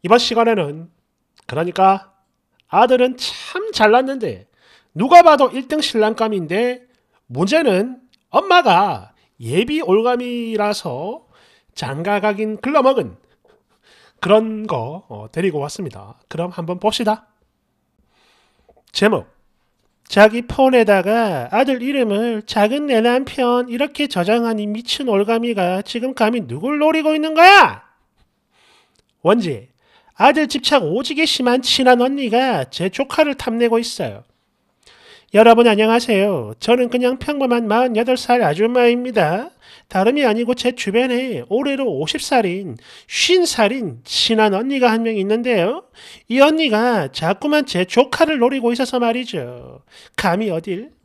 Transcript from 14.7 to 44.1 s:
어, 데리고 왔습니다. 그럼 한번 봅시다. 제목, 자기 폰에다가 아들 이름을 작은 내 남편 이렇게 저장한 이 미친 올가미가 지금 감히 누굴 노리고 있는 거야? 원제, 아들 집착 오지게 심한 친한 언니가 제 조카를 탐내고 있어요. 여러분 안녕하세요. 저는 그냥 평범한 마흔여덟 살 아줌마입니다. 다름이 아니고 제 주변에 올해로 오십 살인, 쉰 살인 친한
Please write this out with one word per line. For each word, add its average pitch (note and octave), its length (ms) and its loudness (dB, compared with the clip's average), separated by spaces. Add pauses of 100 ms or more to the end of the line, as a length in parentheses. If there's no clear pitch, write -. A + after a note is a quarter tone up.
어, G#2+ 220 -16
데리고 D#3+ 280 -2
왔습니다. C3+ 580 -12 (100)
그럼 E3+ 220 -8
한번 F3 300 -10
봅시다. G#3+ 480 -2 (1600)
제목, G3+ 360 -2 (800)
자기 A3 340 4
폰에다가 G#3 1080 0
아들 B3+ 320 0
이름을 A#3 640 -2
작은 A#3 400 0
내 B3 140 2
남편 B3 680 0
이렇게 D4 380 -4
저장한 A3+ 500 0
이 G#3 80 -6
미친 A#3 420 -6
올가미가 G3+ 760 0
지금 B3+ 320 -6
감히 A3+ 320 -2
누굴 G3+ 320 -4
노리고 D#4 340 2
있는 D#4 220 -2
거야? F4 480 6 (1400)
원제, E3 480 0 (460)
아들 C#4+ 320 4
집착 C#4 360 0
오지게 C4+ 440 -2
심한 B3 340 0
친한 B3 400 4
언니가 B3+ 680 0
제 F#3 180 -6
조카를 C#4 460 -2
탐내고 A#3 420 -2
있어요. C3 460 -6 (1120)
여러분 A#3 340 8
안녕하세요. G#3 920 0
저는 B3 280 0
그냥 B3 300 -2
평범한 B3 480 -2
마흔여덟 A#3 480 0
살 B3 260 0
아줌마입니다. A#3 1080 0 (400)
다름이 B3 360 2
아니고 A#3 300 0
제 B3 160 -2
주변에 A#3+ 800 -2
올해로 C#4 360 -2 (140)
오십 G#3 220 -6
살인, G3 560 -2 (300)
쉰 F4+ 380 2
살인 G#3+ 600 -2
친한 A3 480 0